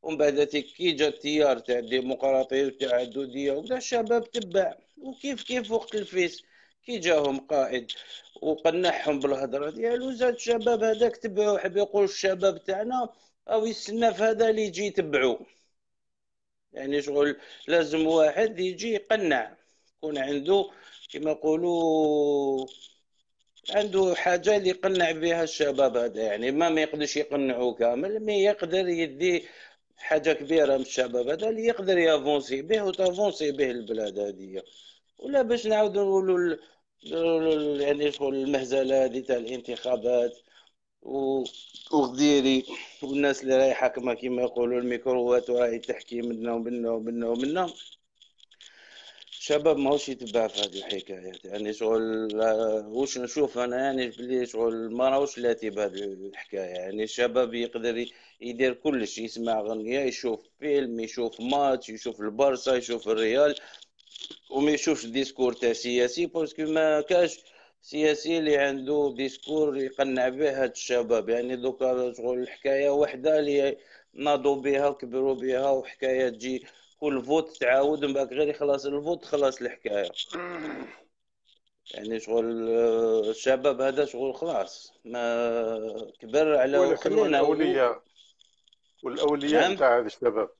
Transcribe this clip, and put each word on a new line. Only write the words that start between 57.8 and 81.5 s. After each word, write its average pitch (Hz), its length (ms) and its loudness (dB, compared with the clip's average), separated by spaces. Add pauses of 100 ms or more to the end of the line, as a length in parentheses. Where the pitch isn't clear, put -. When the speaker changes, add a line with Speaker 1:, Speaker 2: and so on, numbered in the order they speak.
Speaker 1:
ي-، 117 140 -6 (300)
يدير 123 320 0
كلش، 123 440 -2
يسمع 113 440 -4
غنية، 110 380 -4
يشوف 123 400 -2 (200)
فيلم، 139 400 0
يشوف 113 420 -6
ماتش، 135 480 0
يشوف 110 320 -10
البارسا، 127 540 0
يشوف 117 320 -4
الريال، 113 480 2 (920)
وما 147 220 2
يشوفش 147 340 0
ديسكور 127 480 -2
تاع 117 200 0
سياسي، 123 520 0
باسكو 160 360 -6
ما 156 400 2
كاش 175 380 2 (420)
سياسي 151 560 0
اللي 151 200 4
عنده 139 600 0
ديسكور 143 600 -2
يقنع 131 520 0
به 135 340 0
هاد 120 80 -2
الشباب. 113 580 0
يعني 120 260 -2
دوكا 127 580 -2
شغل 123 260 -4
الحكاية 139 500 0
وحدة 143 500 2
اللي 143 380 2 (360)
ناضوا 139 420 2
بها 139 320 2
وكبروا 131 480 -2
بها، 131 340 0
وحكاية 131 600 0
تجي 120 360 -6 (340)
كل 135 240 -2
فوت 160 340 0
تعاود 139 480 2
من 139 80 -2
بعد 135 200 -2
غير 147 140 2
يخلص 143 380 0
الفوت 147 400 -4
خلاص 139 360 0
الحكاية. 104 480 -4 (1800)